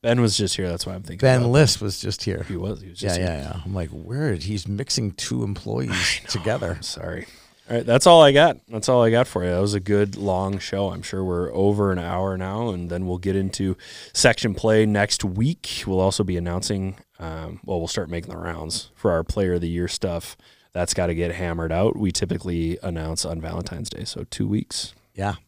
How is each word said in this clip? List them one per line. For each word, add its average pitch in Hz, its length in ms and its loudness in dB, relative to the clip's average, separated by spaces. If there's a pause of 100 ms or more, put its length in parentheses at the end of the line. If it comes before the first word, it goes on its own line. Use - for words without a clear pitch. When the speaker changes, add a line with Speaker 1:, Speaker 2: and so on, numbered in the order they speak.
Speaker 1:
Ben 120 180 4
was 113 180 4
just 101 200 0
here. 95 100 -2
That's 87 180 -4
why 101 80 -8
I'm 92 80 -10
thinking 92 240 -4
Speaker 2:
Ben 127 140 6
Speaker 1:
about 120 120 2
Speaker 2:
List 135 300 6
was 98 200 -4
just 101 240 -6
here. 95 240 -4
Speaker 1:
He 92 80 -6
was. 95 240 -6
He 95 80 -18
was 85 120 -14
Speaker 2:
Yeah, 101 80 -2
Speaker 1:
just 87 120 0
Speaker 2:
yeah, 87 200 0
Speaker 1:
here. 73 140 -8
Speaker 2:
yeah. 87 100 -8
I'm 92 80 -6
like, 87 160 -4
where? 120 440 -4
He's 92 340 -4
mixing 101 460 -2
two 120 300 -4
employees 65 480 -4
Speaker 1:
I - 320 -2
know. - 60 -18
Speaker 2:
together. 107 460 -2
Speaker 1:
I'm - 80 -14
sorry. 87 420 -8 (440)
All 120 80 -2
right, 117 80 -2
that's 117 200 4
all 170 160 12
I 143 120 10
got. 147 240 6 (100)
That's 110 220 -4
all 123 120 6
I 113 80 6
got 117 160 4
for 90 200 -4
you. 90 60 0
That 90 100 2
was 101 120 2
a 104 60 0
good 101 380 0
long 95 420 0
show. 98 320 -2
I'm 87 100 -10
sure 95 220 -6
we're 87 300 -2
over 101 400 4
an 87 60 0
hour 90 380 -2
now, 98 320 -4
and 87 200 -6
then 90 180 -4
we'll 90 100 -2
get 95 200 0
into 95 400 -2 (360)
section 113 400 4
play 110 320 4
next 104 380 2
week. 110 640 -2
We'll 92 140 2
also 98 240 2
be 92 100 -2
announcing, 95 600 -4 (220)
um, 80 440 -12
well, 90 160 -4
we'll 82 80 -4
start 87 220 -6
making 85 220 -8
the 85 60 -12
rounds 82 580 -8
for 104 160 2
our 85 120 2
Player 92 300 0
of 87 80 0
the 85 80 -2
Year 87 180 -2
stuff. - 480 -6 (380)
That's 87 200 -2
gotta 87 220 0
get 85 180 -2
hammered 85 380 -4
out. 95 240 2
We 101 160 0
typically 85 720 -2
announce 80 400 -4
on 82 160 -6
Valentine's 85 500 -8
Day, - 140 -12
so - 260 -10
two - 200 -4
weeks. - 440 -4 (220)
Speaker 2:
Yeah. 98 200 -4 (120)